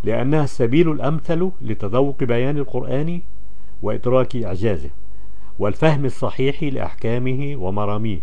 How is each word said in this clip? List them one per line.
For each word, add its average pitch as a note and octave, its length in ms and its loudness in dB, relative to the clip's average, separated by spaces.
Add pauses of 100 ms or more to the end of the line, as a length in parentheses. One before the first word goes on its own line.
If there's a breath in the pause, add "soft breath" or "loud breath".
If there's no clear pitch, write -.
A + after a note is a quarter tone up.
لأنها B2+ 400 0
السبيل D3 480 2
الأمثل D#3+ 580 0 (120)
لتذوق A#2 600 0
بيان B2+ 340 0
القرآن C#3+ 600 0 (640 soft breath)
وإدراك A#2 540 0
إعجازه G2 540 0 (680 soft breath)
والفهم C#3+ 460 2
الصحيح C3 580 0
لأحكامه B2+ 920 -2
ومراميه. G#2 680 -2